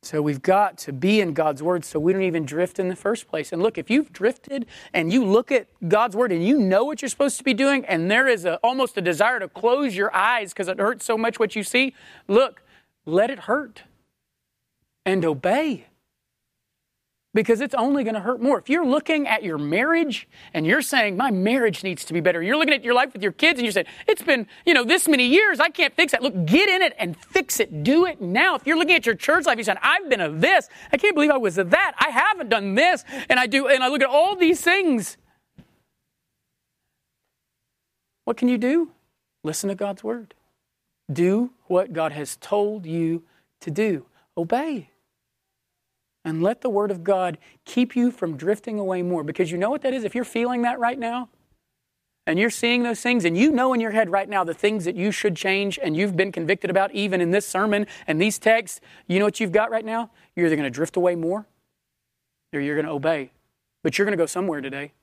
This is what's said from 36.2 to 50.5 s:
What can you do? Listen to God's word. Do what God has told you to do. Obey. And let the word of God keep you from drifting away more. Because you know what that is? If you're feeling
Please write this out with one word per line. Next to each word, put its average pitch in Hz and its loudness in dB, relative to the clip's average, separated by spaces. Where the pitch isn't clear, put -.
What 233 -2
can 247 0
you 247 2
do? 285 0
Listen 156 -6
to 196 -4
God's 196 -6
word. 226 -8
Do 196 0
what 185 0
God 160 -4
has 147 -10
told 208 -4
you 165 -4
to - -12
do. 175 -2
Obey. 233 -4
And 160 -4
let 233 0
the 262 -4
word 202 -2
of 180 -8
God 185 0
keep 247 -2
you 240 2
from 170 -6
drifting 208 -4
away 185 -4
more. 175 -2
Because 160 -4
you 175 -6
know 196 0
what 294 -4
that 254 -2
is? 254 -6
If 208 -6
you're 240 -4
feeling 240 -2